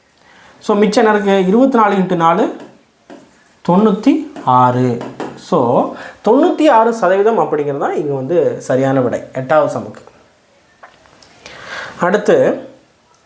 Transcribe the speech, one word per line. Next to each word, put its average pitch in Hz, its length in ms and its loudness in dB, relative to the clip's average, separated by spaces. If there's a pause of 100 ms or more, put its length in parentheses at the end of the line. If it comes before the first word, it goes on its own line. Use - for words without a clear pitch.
(580)
So, 214 180 -2
மிச்சம் 208 280 2
என்ன 214 120 4
இருக்கு? 196 300 0
இருபத்தி 240 300 2
நாலு 208 180 2
into 185 200 -2
நாலு, 170 420 0 (1120)
தொண்ணூத்தி 214 640 2 (140)
ஆறு. 127 540 2 (380)
So, 156 560 0 (320)
தொண்ணூத்தி 294 460 2
ஆறு 226 240 4
சதவீதம் 196 440 0
அப்படிங்கிறது 147 400 -2
தான் 262 160 -4
இங்க 147 200 -4
வந்து 135 480 -2
சரியான 135 380 0
விடை, 110 220 -2 (120)
எட்டாவது 139 440 0
சம்முக்கு. 107 240 -14 (2000)
அடுத்து 170 680 0 (580)